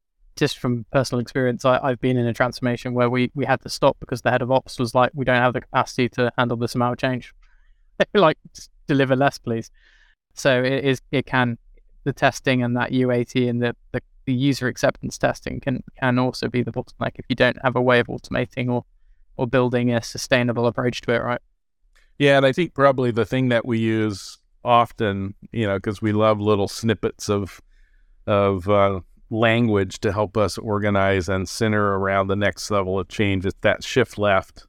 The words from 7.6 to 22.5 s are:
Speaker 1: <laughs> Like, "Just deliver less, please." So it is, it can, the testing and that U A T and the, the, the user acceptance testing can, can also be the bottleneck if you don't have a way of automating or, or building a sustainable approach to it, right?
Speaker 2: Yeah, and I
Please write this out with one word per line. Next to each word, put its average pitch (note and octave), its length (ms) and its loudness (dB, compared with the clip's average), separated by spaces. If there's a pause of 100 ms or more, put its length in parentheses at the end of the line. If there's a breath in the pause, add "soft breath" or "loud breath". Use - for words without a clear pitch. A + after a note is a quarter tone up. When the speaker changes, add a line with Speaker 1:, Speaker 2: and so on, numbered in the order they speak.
Speaker 1:
<laughs> - 140 0
Like, E3+ 240 4 (160)
"Just - 160 -20 (180)
deliver C3+ 280 2
less, C3+ 220 2
please." A2+ 340 -6 (640 soft breath)
So B2+ 300 2
it C3+ 220 0
is, C3 160 0 (100)
it C3+ 140 0
can, A#2+ 320 0 (460)
the C#3 100 -2
testing B2+ 500 0
and A#2+ 140 -2
that B2 140 -4
U B2+ 200 0
A A#2+ 120 0
T B2 240 0
and A#2+ 160 -2
the, A#2+ 120 -2 (180)
the, B2+ 80 -4 (240)
the C3 80 -2
user B2+ 340 0
acceptance - 500 -2
testing B2+ 420 -4
can, B2+ 240 -6 (160)
can B2 200 2
also B2+ 280 -2
be A#2+ 140 0
the A2+ 100 -4
bottleneck - 440 -8
if - 140 -14
you B2 60 0
don't B2 280 2
have B2 120 0
a B2 60 2
way B2 180 4
of A#2+ 80 0
automating B2 640 -6
or, B2 160 -2 (520)
or C3 100 -2
building B2 440 2
a A#2 120 0
sustainable A#2+ 640 0
approach B2 340 -2
to B2 120 -2
it, A#2 100 0
right? A#2+ 180 -4 (800)
Speaker 2:
Yeah, C#3 180 6
and C3+ 80 4
I C3+ 60 4